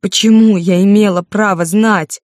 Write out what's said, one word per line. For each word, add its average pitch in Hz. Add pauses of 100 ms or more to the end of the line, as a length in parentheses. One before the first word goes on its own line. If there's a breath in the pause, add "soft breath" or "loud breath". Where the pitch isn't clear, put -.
Почему 220
я 175
имела 202
право 190
знать? 196